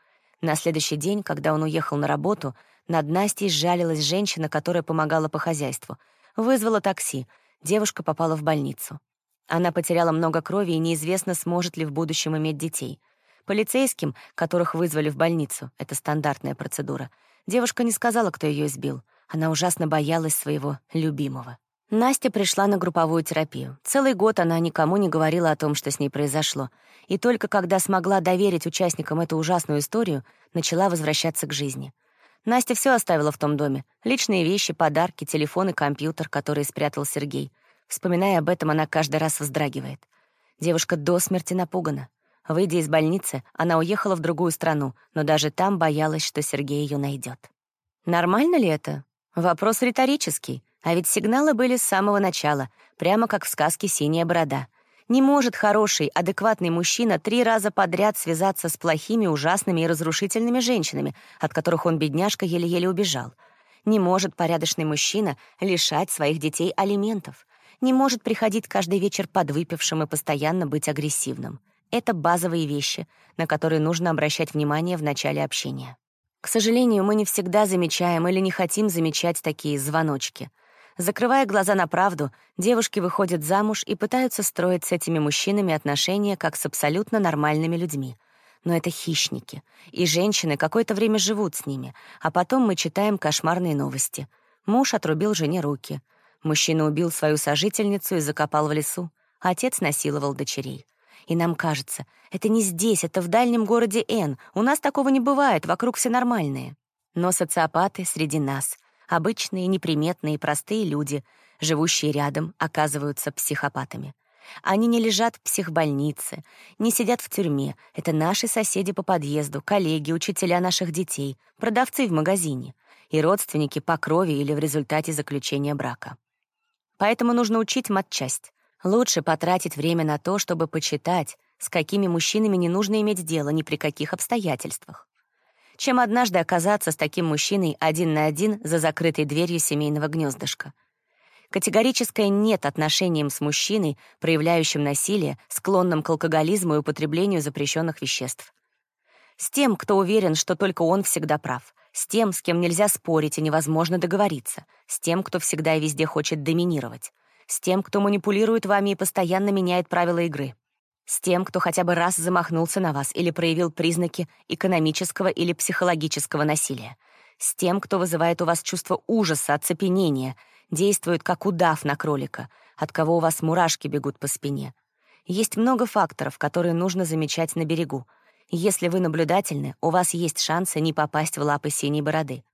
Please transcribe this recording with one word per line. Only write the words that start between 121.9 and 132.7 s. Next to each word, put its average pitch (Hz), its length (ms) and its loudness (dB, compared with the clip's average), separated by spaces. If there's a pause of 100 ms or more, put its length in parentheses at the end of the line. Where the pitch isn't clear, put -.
в 180 40 -2
магазине 156 640 0 (340)
и 156 120 2
родственники 156 580 0
по 165 180 0
крови 160 360 0
или 143 200 -2
в 143 60 -2
результате 151 540 -2
заключения 143 600 -4
брака. 135 440 -8 (800)
Поэтому 233 340 2
нужно 226 280 2
учить 233 300 -2
матчасть. - 640 -4 (320)
Лучше 196 380 2
потратить 170 560 0
время 165 260 0
на 151 140 0
то, 190 200 -2
чтобы 165 300 -2
почитать, 160 680 -2 (220)
с - 100 -10
какими 190 380 0
мужчинами 190 500 2
не 175 100 2
нужно 202 340 0